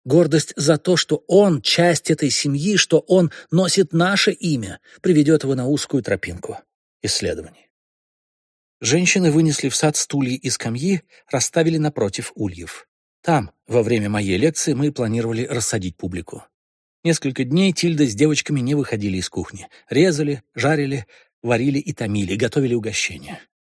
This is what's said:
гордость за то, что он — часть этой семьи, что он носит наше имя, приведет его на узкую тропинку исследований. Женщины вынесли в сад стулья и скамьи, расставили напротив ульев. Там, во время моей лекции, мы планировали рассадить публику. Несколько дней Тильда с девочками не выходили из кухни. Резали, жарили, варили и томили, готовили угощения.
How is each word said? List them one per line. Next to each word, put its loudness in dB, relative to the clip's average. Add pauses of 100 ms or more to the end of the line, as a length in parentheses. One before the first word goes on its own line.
гордость 2
за 2
то, 0
что -2
он — 4
часть 2
этой 0
семьи, -2
что 4
он 4 (200)
носит 2
наше 2
имя, -4 (200)
приведет 4
его 0
на -2
узкую 0
тропинку -6 (440)
исследований. -6 (1120)
Женщины 2
вынесли 2
в -4
сад 0
стулья -2
и -6
скамьи, -2 (280)
расставили 0
напротив -2
ульев. -10 (360)
Там, 0 (160)
во 2
время 0
моей 0
лекции, 0
мы 0
планировали -2
рассадить -4
публику. -10 (580)
Несколько 0
дней 2
Тильда 0
с -2
девочками 0
не -2
выходили -2
из -4
кухни. -10 (200)
Резали, 0 (120)
жарили, -2 (360)
варили 0
и -6
томили, -4
готовили 0
угощения. -6 (240)